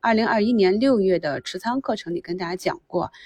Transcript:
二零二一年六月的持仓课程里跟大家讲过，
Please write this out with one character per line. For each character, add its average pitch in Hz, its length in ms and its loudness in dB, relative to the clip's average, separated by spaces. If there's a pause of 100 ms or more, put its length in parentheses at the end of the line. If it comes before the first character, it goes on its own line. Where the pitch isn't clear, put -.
二 226 140 2
零 220 120 2
二 220 160 2
一 240 120 2
年 196 260 4
六 262 200 4
月 185 180 2
的 147 240 -4
持 - 160 -10
仓 240 240 -4
课 220 120 -4
程 175 200 -8
里 170 80 -6
跟 175 160 -8
大 175 100 -6
家 180 80 -6
讲 - 300 -4
过， 175 260 -4 (140)